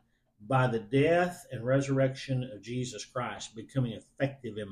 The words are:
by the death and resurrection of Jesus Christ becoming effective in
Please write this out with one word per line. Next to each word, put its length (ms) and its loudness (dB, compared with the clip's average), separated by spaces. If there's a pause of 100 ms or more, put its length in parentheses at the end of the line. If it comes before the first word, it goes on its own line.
(480)
by 200 4
the 120 0
death 720 2
and 120 -8
resurrection 880 2
of 120 -14
Jesus 420 -6
Christ 500 -8
becoming 380 -2
effective 640 -6
in 140 -6